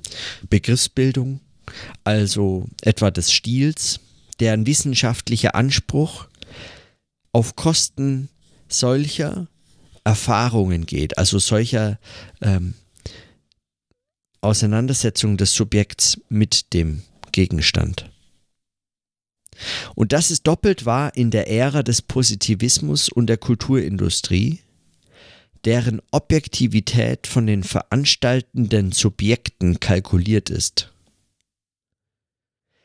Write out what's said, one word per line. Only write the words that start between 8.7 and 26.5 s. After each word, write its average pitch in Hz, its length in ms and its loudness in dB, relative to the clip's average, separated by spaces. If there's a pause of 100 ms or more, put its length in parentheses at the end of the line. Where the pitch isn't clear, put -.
Erfahrungen 104 800 0
geht, - 320 -4
also 95 200 0
solcher, 107 640 0 (420)
ähm, 92 340 0 (1600)
Auseinandersetzung 107 960 0
des 95 180 2
Subjekts - 760 0
mit - 440 0
dem 80 280 0 (320)
Gegenstand. 80 760 0 (1900)
Und 113 180 0
das 160 180 2
ist 156 160 0
doppelt 165 380 2
wahr 131 320 0
in 117 120 2
der 110 200 0
Ära 135 340 2
des - 180 0
Positivismus 123 1080 0
und 117 180 0
der 113 100 2
Kulturindustrie, 101 1200 0 (1040)
deren 113 360 0 (100)
Objektivität 120 1160 0